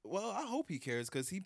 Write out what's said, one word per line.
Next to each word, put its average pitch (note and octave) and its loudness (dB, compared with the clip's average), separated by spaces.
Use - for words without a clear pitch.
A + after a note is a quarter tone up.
well, G3 0
I G3+ 0
hope C4 0
he C#3 0
cares A#2+ 0
'cause - 0
he, F#3+ -2